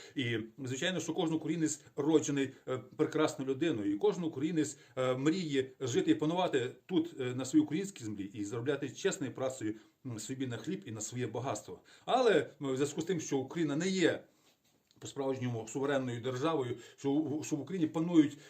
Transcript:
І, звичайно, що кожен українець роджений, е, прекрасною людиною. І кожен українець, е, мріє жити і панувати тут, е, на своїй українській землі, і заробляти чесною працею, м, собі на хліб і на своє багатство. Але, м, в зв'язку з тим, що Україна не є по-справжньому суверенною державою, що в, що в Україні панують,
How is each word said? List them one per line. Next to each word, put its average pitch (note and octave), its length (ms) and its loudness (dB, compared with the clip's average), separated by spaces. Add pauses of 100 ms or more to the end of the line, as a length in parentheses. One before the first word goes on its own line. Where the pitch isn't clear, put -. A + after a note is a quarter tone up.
(140)
І, A#2 240 0 (200)
звичайно, C#3+ 420 -2
що D#3 140 -4
кожен E3 200 0
українець D#3+ 460 0 (160)
роджений, C#3+ 540 4 (180)
е, B2+ 100 -2
прекрасною D3+ 720 0
людиною. C3 440 0
І G#2 40 -4
кожен F3+ 260 2
українець, D3+ 540 -2 (180)
е, B2+ 200 2
мріє C#3+ 540 0 (100)
жити C#3+ 300 2
і D3+ 40 10
панувати D3+ 600 0 (100)
тут, E3 340 0
е, B2 140 -2
на B2+ 100 -4
своїй D3+ 200 6
українській F3+ 400 -4
землі, G2+ 200 -6
і G2+ 200 -8
заробляти C3+ 440 -4
чесною C#3+ 460 -4
працею, A#2 400 -4 (320)
м, A2+ 120 -8
собі C3 280 -6
на A#2+ 100 -6
хліб E3 300 -6
і A2 60 -10
на G#2+ 80 -8
своє B2 260 -4
багатство. A2 540 -6 (240)
Але, G#3 460 4 (120)
м, C3+ 100 0
в C3 40 0
зв'язку C#3 240 0
з D#3 40 0
тим, F3 160 0
що - 180 0
Україна C#3+ 380 0
не F3 120 0
є E3+ 360 4 (720)
по-справжньому B2 720 -4
суверенною C3 520 0
державою, B2+ 560 0 (200)
що C#3 160 0
в, D3 320 0
що D#3 120 -2
в C#3+ 40 -2
Україні E3 260 -2
панують, D#3+ 520 4 (120)